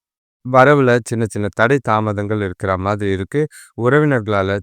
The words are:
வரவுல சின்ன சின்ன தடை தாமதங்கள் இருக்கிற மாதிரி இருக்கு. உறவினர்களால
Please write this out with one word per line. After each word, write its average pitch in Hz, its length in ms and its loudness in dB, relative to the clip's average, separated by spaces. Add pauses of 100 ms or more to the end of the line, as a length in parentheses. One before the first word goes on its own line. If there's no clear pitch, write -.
(460)
வரவுல 131 460 4 (120)
சின்ன 117 220 -4
சின்ன 104 300 -4
தடை 123 260 0
தாமதங்கள் 107 600 -2
இருக்கிற 95 360 -4
மாதிரி 101 340 -2
இருக்கு. 98 300 -4 (360)
உறவினர்களால 110 840 0